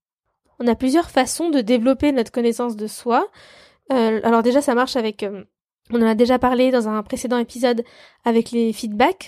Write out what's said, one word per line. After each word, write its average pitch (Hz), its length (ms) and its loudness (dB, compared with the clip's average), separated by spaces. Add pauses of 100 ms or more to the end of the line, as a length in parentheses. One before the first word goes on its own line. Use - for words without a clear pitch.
(580)
On 240 80 -6
a 233 80 4
plusieurs 262 360 0
façons 277 400 -2
de 285 100 2
développer 247 520 2
notre 240 200 -2
connaissance 233 440 -2
de 214 120 -8
soi. 240 400 -2 (640)
Euh, 226 320 0
alors 226 180 2
déjà, 247 180 2
ça 277 140 0
marche 254 220 -2
avec, 220 260 -4
euh, 196 220 -8 (460)
on 233 120 0
en 226 40 4
a 220 80 2
déjà 240 240 2
parlé 254 320 2
dans 240 180 0
un 214 140 -4
précédent 247 360 -6
épisode, 240 460 -2 (400)
avec 226 260 0
les 233 220 0
feedbacks 220 560 -2